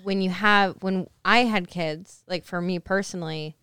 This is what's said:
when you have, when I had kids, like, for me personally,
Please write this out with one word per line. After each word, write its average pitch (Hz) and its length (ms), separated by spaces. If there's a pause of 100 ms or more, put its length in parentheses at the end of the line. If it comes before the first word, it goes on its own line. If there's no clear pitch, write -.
when 196 180
you 185 100
have, 202 520
when 190 260 (160)
I 220 160
had 214 280
kids, 165 580
like, 180 180
for 175 160
me 175 180
personally, 160 840